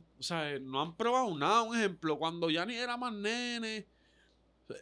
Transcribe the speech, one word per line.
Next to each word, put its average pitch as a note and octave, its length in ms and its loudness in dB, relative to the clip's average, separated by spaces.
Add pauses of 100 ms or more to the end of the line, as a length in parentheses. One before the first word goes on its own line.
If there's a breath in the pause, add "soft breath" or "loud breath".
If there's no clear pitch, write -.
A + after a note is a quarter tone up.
(200)
o C3 40 -12
sea, D3 360 -2
no C3+ 220 -2
han E3 140 -4
probado A#3 420 2
nada. F#3 240 4
Un A3+ 160 0
ejemplo, E3 400 2
cuando E3 320 0
Giannis F3+ 280 0
era A#3+ 200 -2
más B3 160 -4
nene, A3 720 -2 (960)